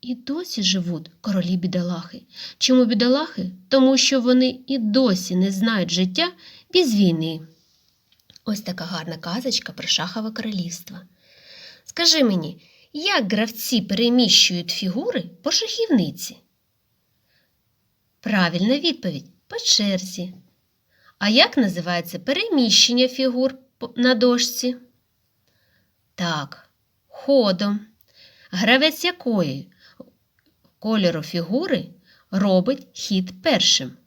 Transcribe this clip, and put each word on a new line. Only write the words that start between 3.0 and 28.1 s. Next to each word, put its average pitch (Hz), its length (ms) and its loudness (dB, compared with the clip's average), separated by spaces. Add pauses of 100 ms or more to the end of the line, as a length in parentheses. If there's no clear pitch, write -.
Тому 269 280 6
що 262 240 2
вони 254 460 2
і 269 120 -2
досі 208 580 2
не 185 140 2
знають 190 400 0
життя 185 420 0 (420)
без 320 200 4
війни. 165 460 2 (1040)
Ось 208 160 -4
така 180 240 -10
гарна 165 320 -8
казочка 226 560 -6
про - 160 -12
шахове 214 420 -4
королівство. 202 680 -8 (880)
Скажи 330 400 2
мені, 180 380 -2 (300)
як 302 400 -2
гравці 220 480 -2
переміщують 202 920 2
фігури 226 540 -4 (180)
по 302 80 -4
шахівниці? 440 840 -2 (1800)
Правильна 190 580 0
відповідь — 190 480 -4 (220)
по 403 80 -10
черзі. 185 800 -2 (840)
А 196 100 -2
як 240 280 4
називається 175 640 -2
переміщення 254 880 2
фігур 262 460 0 (240)
по-, - 180 -16
на 247 180 4
дошці? 247 600 0 (1400)
Так, 156 560 -6 (380)
ходом. 208 720 2 (680)